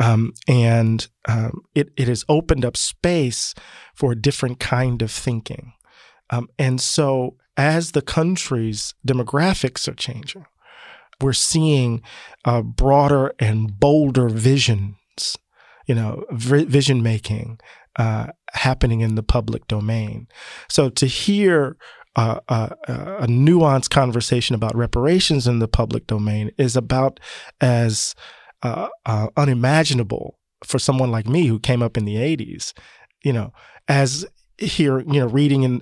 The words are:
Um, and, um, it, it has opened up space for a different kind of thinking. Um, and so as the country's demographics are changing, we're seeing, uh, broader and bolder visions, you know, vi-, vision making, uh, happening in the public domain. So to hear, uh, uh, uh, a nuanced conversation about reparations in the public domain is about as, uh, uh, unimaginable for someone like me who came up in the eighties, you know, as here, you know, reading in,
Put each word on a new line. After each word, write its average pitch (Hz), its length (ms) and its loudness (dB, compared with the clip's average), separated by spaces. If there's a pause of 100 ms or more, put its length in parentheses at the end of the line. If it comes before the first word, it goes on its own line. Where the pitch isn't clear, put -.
Um, 117 300 2 (160)
and, 117 580 2 (220)
um, 113 360 -4 (120)
it, 143 220 0
it 131 100 0
has 120 220 -2
opened 151 340 2
up 120 140 -2
space - 760 -2 (400)
for 123 200 -2
a 117 80 -6
different 127 360 -2
kind 123 440 -2
of 110 100 -4
thinking. - 600 -8 (560)
Um, 120 180 -4 (100)
and 131 220 0
so 135 560 0 (220)
as 160 340 0
the 147 100 0
country's 131 920 -2 (120)
demographics 139 840 0
are 131 40 -6
changing, 123 520 -12 (720)
we're 135 140 0
seeing, 135 680 2 (440)
uh, 120 160 2
broader 135 800 4
and 110 380 0
bolder 139 520 4
visions, 110 680 0 (880)
you 127 100 0
know, 113 360 -4
vi-, 131 320 2
vision 131 400 2
making, 113 560 -4 (380)
uh, 110 300 -2 (260)
happening 120 480 0
in 110 140 0
the 110 80 -2
public 117 440 -2
domain. 110 600 -4 (400)
So 139 220 2
to - 160 0
hear, 180 680 2 (400)
uh, 113 320 0
uh, 113 220 -2 (180)
uh, - 320 -8
a 123 80 -2
nuanced 139 640 4
conversation 123 640 0
about 110 220 -2
reparations 131 680 2
in 120 140 2
the 113 80 0
public 113 400 -2
domain 107 500 -2
is 131 200 0
about 131 420 -2 (400)
as, 117 560 0 (460)
uh, 127 280 -6 (160)
uh, 110 320 -2
unimaginable 135 1000 0 (280)
for - 140 -2
someone 131 320 0
like 113 140 -4
me 156 200 2
who 113 120 2
came 120 240 0
up 117 140 -4
in 113 80 -2
the 104 140 -4
eighties, - 560 -6 (500)
you 139 80 0
know, 117 220 -4 (340)
as 139 380 0 (320)
here, 143 420 0
you 143 220 0
know, 123 60 2
reading 139 360 2
in, 123 180 0